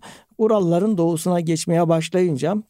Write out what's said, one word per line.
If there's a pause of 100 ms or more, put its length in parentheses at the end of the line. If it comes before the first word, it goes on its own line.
(380)
Uralların
doğusuna
geçmeye
başlayınca (140)